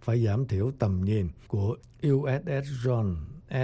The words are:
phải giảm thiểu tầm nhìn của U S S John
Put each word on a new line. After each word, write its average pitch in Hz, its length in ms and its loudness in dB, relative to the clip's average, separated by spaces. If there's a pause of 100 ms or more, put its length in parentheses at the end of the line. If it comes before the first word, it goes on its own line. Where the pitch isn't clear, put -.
phải 117 240 2
giảm 110 220 2
thiểu 104 320 0
tầm 95 260 0
nhìn 101 240 0 (180)
của 101 300 0 (260)
U 139 240 4
S 135 200 -2
S 139 400 -4
John 107 300 2 (480)